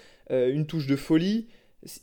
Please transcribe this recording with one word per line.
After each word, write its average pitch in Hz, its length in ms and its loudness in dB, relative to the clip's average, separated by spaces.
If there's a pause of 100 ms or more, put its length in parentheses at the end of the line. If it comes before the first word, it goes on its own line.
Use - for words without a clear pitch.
(320)
euh, 127 220 2
une 151 140 0
touche 151 200 -4
de 143 80 2
folie, 180 520 0 (360)
c-, - 200 -18